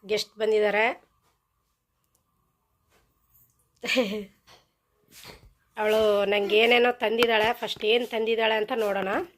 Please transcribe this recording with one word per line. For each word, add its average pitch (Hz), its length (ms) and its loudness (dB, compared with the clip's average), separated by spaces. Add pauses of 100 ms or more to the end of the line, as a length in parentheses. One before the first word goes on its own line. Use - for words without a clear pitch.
ಗೆಸ್ಟ್ 208 320 -6
ಬಂದಿದ್ದಾರೆ. 214 460 2 (4000)
ಅವಳು 214 460 2
ನಂಗೆ 202 340 0
ಏನೇನೋ 240 340 4
ತಂದಿದ್ದಾಳೆ. 226 600 0
ಫಸ್ಟ್ - 320 -8
ಏನ್ 233 240 0
ತಂದಿದ್ದಾಳೆ 220 460 -2
ಅಂತ 214 220 -4
ನೋಡೋಣ. 196 320 -2 (300)